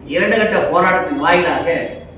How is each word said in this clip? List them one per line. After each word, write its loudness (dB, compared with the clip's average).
இரண்டு 0
கட்ட 2
போராட்டத்தின் 0
வாயிலாக 0